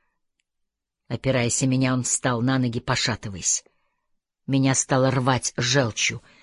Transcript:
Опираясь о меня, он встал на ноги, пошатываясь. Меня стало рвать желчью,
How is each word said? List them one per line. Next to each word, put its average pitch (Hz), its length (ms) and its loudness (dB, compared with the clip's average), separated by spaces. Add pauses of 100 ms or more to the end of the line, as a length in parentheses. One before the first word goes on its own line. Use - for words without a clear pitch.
(1080)
Опираясь 120 540 0
о 131 40 2
меня, 131 280 2
он 127 80 0
встал 120 400 -2
на 131 160 2
ноги, 123 220 -2
пошатываясь. 110 840 -4 (840)
Меня 135 280 2
стало 131 360 2
рвать 127 460 0
желчью, 120 680 0 (200)